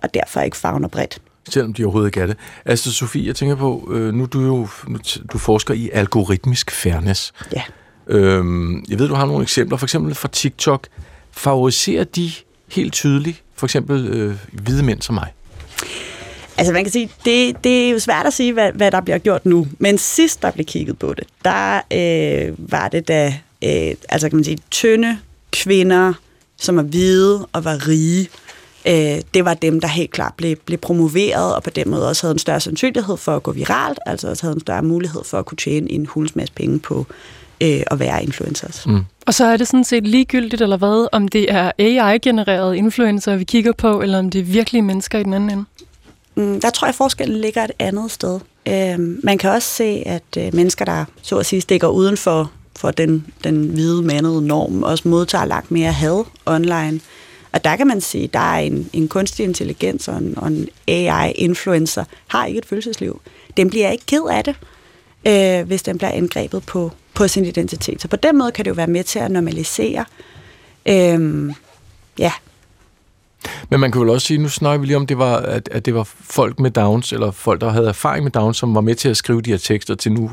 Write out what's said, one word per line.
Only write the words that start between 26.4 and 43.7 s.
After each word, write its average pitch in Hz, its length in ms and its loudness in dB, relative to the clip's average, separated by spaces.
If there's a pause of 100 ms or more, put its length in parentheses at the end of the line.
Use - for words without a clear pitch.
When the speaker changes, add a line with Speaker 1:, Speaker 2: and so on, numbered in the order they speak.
Speaker 1:
som 180 200 0
var 156 60 4
hvide 185 720 4
og 165 120 -4
var 151 240 -2
rige, 165 400 2 (580)
øh, 156 340 2 (140)
det 185 100 6
var 175 100 2
dem, 160 260 2
der 165 80 -2
helt 156 220 -2
klart - 260 -4
blev, 165 200 -2
blev 170 220 -6
promoveret, 175 760 2
og - 80 -2
på - 80 -8
den - 200 -4
måde - 180 0
også 160 180 -2
havde 160 60 0
en 156 60 0
større 151 220 -2
sandsynlighed 220 560 -2
for 156 200 -2
at 143 60 -4
gå - 100 -6
viralt, 196 540 -2
altså - 240 -6
også - 120 -6
havde 160 120 -4
en 160 60 -4
større 92 220 -4
mulighed 165 420 -2
for - 140 -6
at 185 80 -4
kunne - 120 -12
tjene 151 320 -2
en 151 160 -4
hulens 156 300 -4
masse - 180 -6
penge 139 240 -2
på, 131 280 -4 (540)
øh, 147 300 2
at 143 80 0
være 131 240 0
influencers. - 640 -6
Speaker 2:
Mm. 101 180 4 (220)
Speaker 3:
Og 233 80 2
så 254 100 4
er 226 120 6
det 233 120 2
sådan 254 160 4
set 226 220 2
ligegyldigt, 233 560 2
eller 196 140 2
hvad, 208 360 2
om 202 160 2
det 202 240 2
er 185 260 2
A 214 360 4
I-genererede 196 640 2
influencer, 208 580 2
vi 185 80 -2
kigger 233 280 2